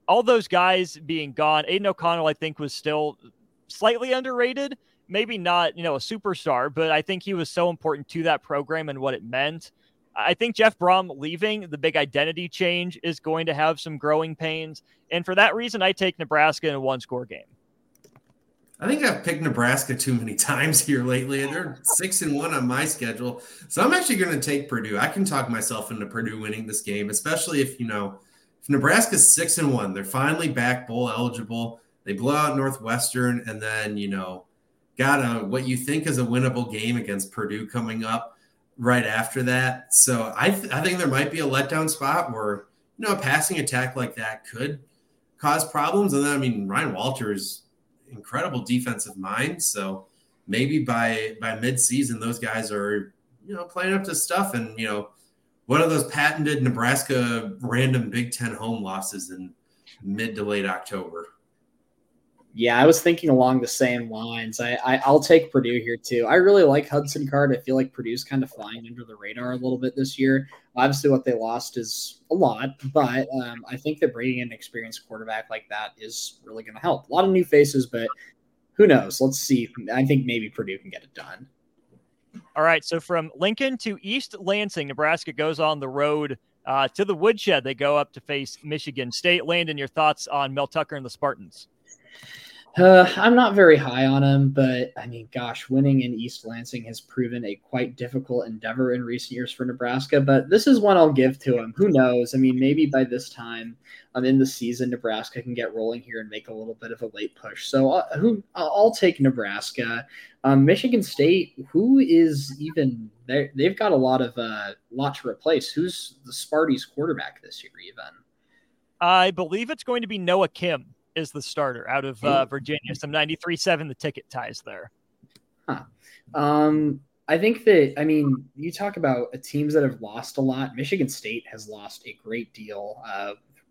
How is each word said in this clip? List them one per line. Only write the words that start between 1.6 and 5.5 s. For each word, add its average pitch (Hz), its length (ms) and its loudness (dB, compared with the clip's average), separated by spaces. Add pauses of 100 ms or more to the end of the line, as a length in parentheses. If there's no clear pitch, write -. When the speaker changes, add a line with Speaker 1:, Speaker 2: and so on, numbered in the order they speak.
Speaker 1:
Aiden 196 180 0
O'Connell, 170 420 0
I 151 60 2
think, 156 240 -8
was 147 140 -6
still 151 460 -4 (500)
slightly 233 440 -2
underrated. 254 680 -2 (300)
Maybe 214 280 -2
not, 175 400 0